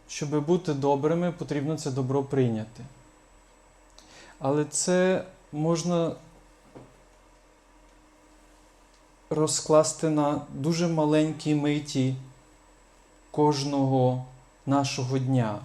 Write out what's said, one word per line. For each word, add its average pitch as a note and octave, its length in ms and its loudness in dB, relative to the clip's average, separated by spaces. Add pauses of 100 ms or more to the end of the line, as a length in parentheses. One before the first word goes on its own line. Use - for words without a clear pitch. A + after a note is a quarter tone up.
Щоб D3 360 -2
бути E3+ 300 0
добрими, D3 580 0
потрібно D3 440 -4
це D3+ 140 -6
добро C3+ 320 -2
прийняти. A#2+ 640 -2 (1500)
Але D3 260 0
це F3+ 600 0 (280)
можна E3 600 0 (3250)
розкласти D#3 800 2
на D3 300 0 (140)
дуже E3 340 0
маленькі D#3 640 0
миті D3 640 0 (1120)
кожного C3+ 920 2 (420)
нашого C3+ 520 0
дня. B2 460 0